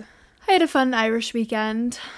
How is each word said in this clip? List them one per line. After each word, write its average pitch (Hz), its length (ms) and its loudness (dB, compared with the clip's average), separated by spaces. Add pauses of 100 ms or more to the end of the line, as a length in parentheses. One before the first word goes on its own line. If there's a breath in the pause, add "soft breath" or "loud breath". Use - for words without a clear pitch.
(480 loud breath)
I 403 60 6
had 359 80 6
a 320 60 4
fun 262 260 2
Irish 226 400 0
weekend. 226 680 -2 (180 loud breath)